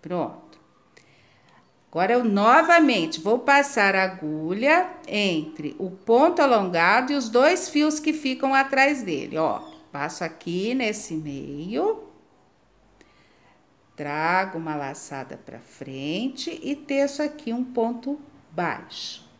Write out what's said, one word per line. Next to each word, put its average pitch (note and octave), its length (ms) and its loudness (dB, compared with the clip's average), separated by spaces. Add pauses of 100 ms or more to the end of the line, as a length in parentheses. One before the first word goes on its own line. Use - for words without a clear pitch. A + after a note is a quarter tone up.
Pronto. D#3+ 560 -8 (1300)
Agora F#3+ 220 2
eu B3 100 4
novamente A#3 960 4
vou G#3+ 200 0
passar C4 560 4
a F#3+ 80 2
agulha F#3 880 0 (180)
entre D#3 720 -2
o F#3+ 100 -6
ponto C#4 520 4
alongado G#3 720 4
e C#4+ 40 0
os B3 120 -2
dois C#4 420 4
fios D4+ 300 2
que D4+ 140 -2
ficam C4+ 400 -2
atrás C4+ 500 2
dele, D#3+ 340 -6
ó. D#3 240 0 (300)
Passo D#3 320 -8
aqui F3+ 520 -4
nesse G#3+ 380 -4
meio, D#3 920 -6 (1900)
trago E3 600 -2
uma D#3+ 180 -6
laçada C#3 640 -10
pra - 220 -18
frente D#3 1040 -10
e C#4 140 -6
teço C#4 480 -2
aqui D4 280 -8
um B3 120 -4
ponto B3 560 -4 (320)
baixo. - 760 -8 (140)